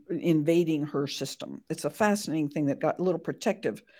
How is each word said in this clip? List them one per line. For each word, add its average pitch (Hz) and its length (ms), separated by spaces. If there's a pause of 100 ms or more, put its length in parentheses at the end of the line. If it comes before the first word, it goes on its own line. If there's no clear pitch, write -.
invading 160 760
her 143 200
system. - 600
It's 160 160
a 147 60
fascinating 202 580
thing 151 160
that 135 140
got 160 200
a 175 40
little 175 160
protective 160 640 (180)